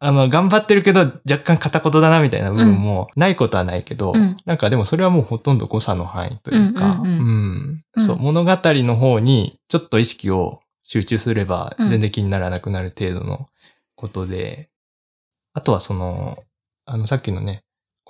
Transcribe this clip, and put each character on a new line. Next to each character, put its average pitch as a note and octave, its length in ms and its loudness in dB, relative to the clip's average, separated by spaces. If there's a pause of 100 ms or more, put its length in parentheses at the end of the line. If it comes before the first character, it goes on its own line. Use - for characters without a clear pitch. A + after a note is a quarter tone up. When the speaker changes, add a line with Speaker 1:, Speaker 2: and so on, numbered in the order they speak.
Speaker 1:
あ C#3+ 100 0
の、 C3+ 200 4
頑 F3 180 2
張 G#3 100 4
っ G#3 80 -4
て G#3 80 4
る G3 80 4
け G3 120 4
ど、 F#3+ 60 6
若 C#3+ 440 -2
干 E3 140 4
片 D#3 220 -2
言 D#3 200 2
だ D#3+ 80 6
な、 D#3+ 140 4
み C3 80 2
た G#2+ 80 -4
い G#2+ 40 -4
な G2 80 -2
部 G#2 60 -2
分 A2 200 6
も、 G2 380 0
Speaker 2:
う - 40 -2
ん。 - 20 2
Speaker 1:
な F3+ 80 4
い F3+ 80 0
こ A#2 140 2
と G2 80 0
は F2+ 60 0
な F#2 120 -4
い F2+ 80 -6
け - 100 -10
ど、 G2 200 -4
Speaker 2:
う A3+ 40 4
ん。 F#3+ 280 2
Speaker 1:
な E3+ 80 0
ん - 20 -2
か G#2 140 0
で B2+ 60 2
も G#2 100 0
そ D#3+ 100 -2
れ F#3 80 2
は F3+ 60 4
も E3+ 100 4
う - 20 2
ほ A2+ 140 -4
と C#3 160 0
ん B2 60 2
ど G#2+ 80 -4
誤 A2 140 -4
差 G#2 140 -4
の F2 120 -6
範 F2+ 220 -8
囲 - 100 -12
と - 160 -8
い G#3 160 4
う - 20 -4
か、 F#3+ 300 -2
Speaker 2:
う F#3+ 40 -4
ん - 0 -
う - 0 -
ん - 0 -
う - 20 -2
ん。 E3+ 100 0
Speaker 1:
う C#3 60 0
ん。 A2 580 -2 (140)
Speaker 2:
う A3+ 40 0
ん。 - 20 2
Speaker 1:
そ F#3 120 2
う、 - 20 -6
物 D#3 280 0
語 F#3 200 2
の B2+ 320 2
方 B2 240 2
に A#2+ 380 2 (100)
ち - 60 -8
ょ E3+ 40 2
っ - 40 -6
と - 160 -2
意 A2+ 80 2
識 - 240 -6
を F#2+ 300 -2 (220)
集 G#2 220 -4
中 A2+ 140 -2
す A2+ 160 -4
れ G#2 100 0
ば、 F2+ 340 -6
Speaker 2:
う A#3 60 0
ん。 G#3+ 60 0
Speaker 1:
全 A2+ 100 2
然 G#2 100 0
気 G#2+ 120 -4
に G2 80 -2
な G2 80 -2
ら F2+ 100 -4
な F2+ 120 -6
く G#2 100 -8
な F#2+ 100 -4
る F#2 180 -8
程 F#2 140 -4
度 F2+ 140 -8
の F#2+ 220 -10 (480)
こ G#2+ 120 -12
と F#2+ 180 -10
で、 F#2 440 -10 (800)
あ - 80 -8
と A#2 140 0
は F#2+ 60 -2
そ - 120 -10
の、 F2+ 500 -8 (440)
あ A#2+ 100 -8
の、 A2 100 -4
さ C3+ 100 -4
っ B2+ 40 -4
き G2+ 120 -6
の F#2+ 100 -6
ね、 G2+ 220 -8 (460)